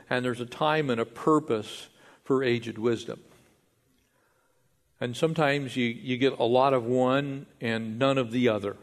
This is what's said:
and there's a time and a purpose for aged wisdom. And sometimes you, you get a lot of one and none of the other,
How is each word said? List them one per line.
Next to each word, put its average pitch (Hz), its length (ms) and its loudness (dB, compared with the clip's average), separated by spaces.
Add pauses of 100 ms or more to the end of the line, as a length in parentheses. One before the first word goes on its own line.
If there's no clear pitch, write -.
(100)
and 127 120 0
there's 123 160 -4
a 120 80 -6
time 151 440 0
and 117 100 0
a 113 60 -2
purpose 147 840 0 (340)
for 135 220 0
aged 113 320 -2
wisdom. 110 480 -4 (1800)
And 123 160 -4
sometimes 147 600 0
you, 123 100 2
you 120 320 -4
get 131 200 2
a 120 60 2
lot 127 300 4
of 120 100 0
one 135 640 0 (120)
and 113 400 -4
none 135 200 2
of 113 140 -2
the 120 180 4
other, 101 320 -2